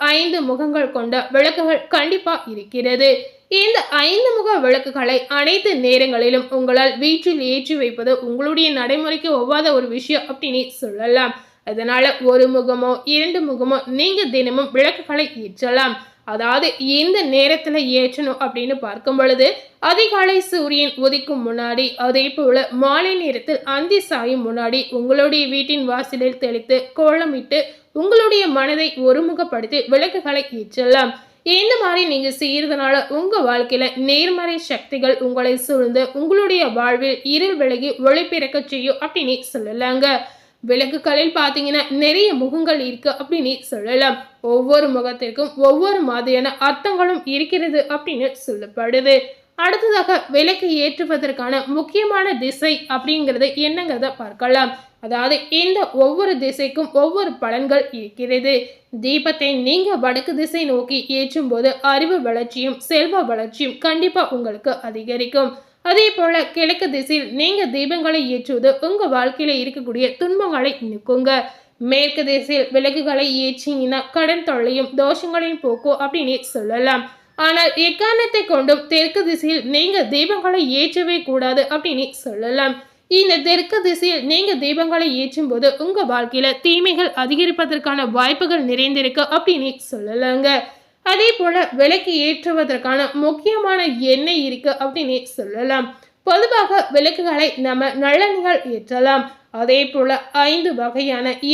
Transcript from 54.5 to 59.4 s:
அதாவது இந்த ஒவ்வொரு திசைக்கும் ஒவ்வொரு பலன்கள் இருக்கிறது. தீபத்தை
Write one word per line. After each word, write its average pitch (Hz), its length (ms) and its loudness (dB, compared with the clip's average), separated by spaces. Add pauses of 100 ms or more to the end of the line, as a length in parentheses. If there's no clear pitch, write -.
அதாவது 247 300 0 (260)
இந்த 370 180 0 (240)
ஒவ்வொரு 359 280 0 (120)
திசைக்கும் 277 480 -4 (100)
ஒவ்வொரு 339 300 0 (100)
பலன்கள் 254 420 0 (140)
இருக்கிறது. 247 560 -2 (520)
தீபத்தை 294 440 0 (180)